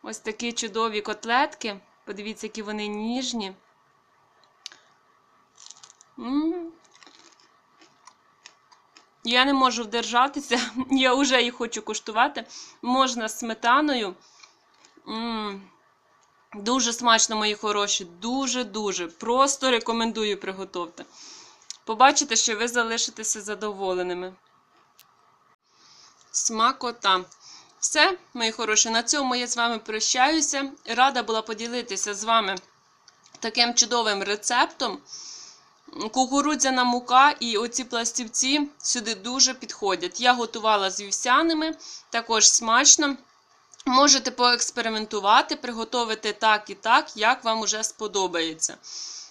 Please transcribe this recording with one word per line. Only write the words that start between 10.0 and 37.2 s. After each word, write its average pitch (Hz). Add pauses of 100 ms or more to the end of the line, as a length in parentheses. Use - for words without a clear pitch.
<laughs> 262
я 262
вже 262
їх 240
хочу 226
куштувати. 233 (360)
Можна 247
з -
сметаною. 240 (920)
М. 214 (920)
Дуже 233
смачно, 226
мої 214
хороші, 208
дуже-дуже. 208
Просто 262
рекомендую, 226
приготувати. 185 (800)
Побачите, 254
що 220
ви 233
залишитеся 226
задоволеними. 185 (2000)
Смакота. 226 (580)
Все, 349 (160)
мої 226
хороші, 220
на 226
цьому 254
я 247
з 240
вами 233
прощаюся. 269 (140)
Рада 240
була 220
поділитися 220
з 202
вами 214 (840)
таким 240
чудовим 226
рецептом. 208 (1120)
Кукурудзяна 262
мука 247